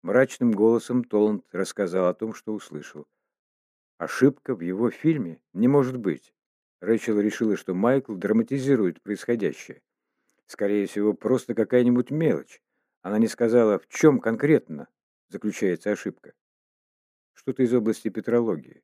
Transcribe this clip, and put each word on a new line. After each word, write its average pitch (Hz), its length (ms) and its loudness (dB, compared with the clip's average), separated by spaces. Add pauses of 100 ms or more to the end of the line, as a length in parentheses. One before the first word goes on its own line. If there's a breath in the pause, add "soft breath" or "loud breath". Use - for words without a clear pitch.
Мрачным 123 500 2
голосом 113 520 2
Толланд 107 480 0
рассказал 92 560 -2
о 90 60 0
том, 110 180 -8
что 107 220 -10
услышал. 73 520 -16 (920)
Ошибка - 540 0
в 90 60 -10
его 95 280 -2
фильме? 131 540 -4 (100)
Не 110 160 0
может 131 300 2
быть. 92 360 -6 (460)
Рэйчел 107 400 0
решила, 107 340 0
что 92 200 -6
Майкл 117 400 0
драматизирует 110 880 0
происходящее. 104 800 -6 (640)
Скорее 101 400 -2
всего, 104 260 0
просто 117 420 -2
какая-нибудь 123 560 0
мелочь. 139 520 -4 (400)
Она 101 160 -4
не 113 80 4
сказала, 113 520 2
в - 100 -10
чем 143 300 4
конкретно 113 680 -2 (400)
заключается 101 640 -4
ошибка. - 420 -8 (1000)
Что-то - 280 -4
из 120 120 4
области 110 340 0
петрологии. 110 760 -2